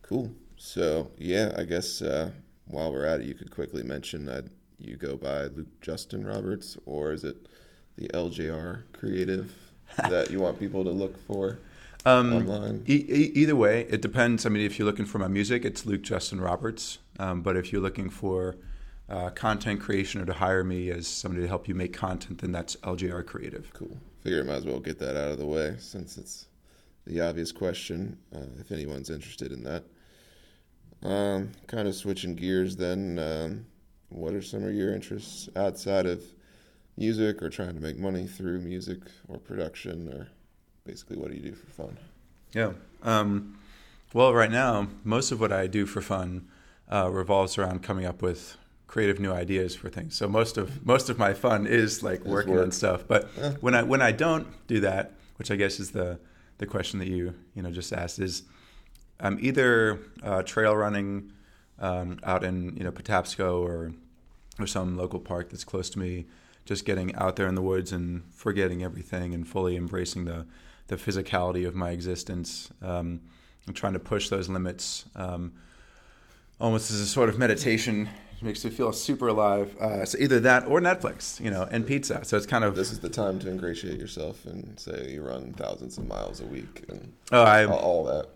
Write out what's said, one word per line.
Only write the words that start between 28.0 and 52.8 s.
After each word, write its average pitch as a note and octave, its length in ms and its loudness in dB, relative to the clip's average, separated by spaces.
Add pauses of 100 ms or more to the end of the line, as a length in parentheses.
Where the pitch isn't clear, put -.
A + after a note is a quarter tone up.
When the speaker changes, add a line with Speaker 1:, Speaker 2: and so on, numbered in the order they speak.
Speaker 1:
uh, C#2+ 120 -10 (160)
if - 100 -12
anyone's D2 380 -8
interested C#2+ 420 -10
in B1 140 -12
that. D#2 180 -6 (1200)
Um, G2 480 -2 (160)
kind A2 220 -4
of F#2+ 60 -4
switching F#2 380 -4
gears F#2 440 0
then, F2+ 420 -2
um, D#2+ 460 -4 (420)
what E2 260 -6
are G2+ 80 -4
some G2+ 220 -8
of G2 100 -4
your G2+ 220 0
interests - 580 -10
outside F#2+ 520 0
of F2 180 -2 (720)
music G#2+ 480 0
or D#2+ 60 -4
trying F2+ 260 -6
to D2+ 60 -8
make D#2 180 -6
money F#2 260 -2
through F#2 360 -4
music F2+ 380 -8 (280)
or - 100 -12
production E2+ 760 -8
or - 160 -12 (560)
basically, - 320 -12
what C#2+ 140 -8
do C#2+ 60 -12
you C#2+ 60 -12
do C#2+ 100 -10
for - 140 -20
fun? - 300 -12 (560)
Speaker 2:
Yeah. A2 200 0 (300)
Um, G#2 540 2 (560)
well, B2 200 8
right A2+ 180 6
now, A2+ 360 4 (160)
most A#2 280 2
of A2+ 80 -2
what A2 120 4
I F#2+ 160 2
do G2+ 180 2
for G2 160 -4
fun, F2+ 460 -4 (440)
uh, F#2+ 200 4
revolves F#2+ 460 4
around F#2 260 0
coming F#2+ 220 -2
up F2 160 -4
with - 360 -2 (300)
creative G2+ 320 2
new G2 120 0
ideas F2+ 440 0
for - 140 -10
things. E2 260 -8
So G#2 120 0
most A2 300 2
of, - 280 -6
most B2+ 240 6
of A#2 80 -2
my G2+ 160 6
fun G#2+ 320 4
is, A2 380 4
like, F#2 180 -2
Speaker 1:
Is - 60 -8
Speaker 2:
working G2+ 260 2
Speaker 1:
work. F#2 120 6
Speaker 2:
on F#2 60 -2
stuff. F#2 360 0